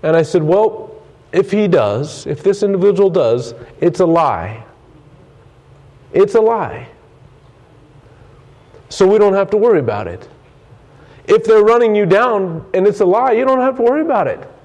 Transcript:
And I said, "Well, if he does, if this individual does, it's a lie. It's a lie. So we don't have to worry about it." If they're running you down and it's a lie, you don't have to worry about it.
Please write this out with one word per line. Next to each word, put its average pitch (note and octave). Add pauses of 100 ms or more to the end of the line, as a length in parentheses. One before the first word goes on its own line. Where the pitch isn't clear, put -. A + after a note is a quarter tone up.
And D#3
I E3
said, D#3+
"Well, F#3+ (380)
if G3
he G#3
does, C3
if D3
this G3
individual G3
does, B2+ (280)
it's E3+
a F#3
lie. A2+ (1500)
It's G3+
a A3+
lie. G#3+ (2000)
So -
we G#3
don't G3+
have G3
to G#3
worry G#3
about G#2+
it." F2 (1000)
If A3
they're A3
running A3+
you G#3
down F#3+
and F#3+
it's G3+
a G#3
lie, A#3
you A3+
don't C4
have C4
to -
worry B3+
about B3+
it. - (160)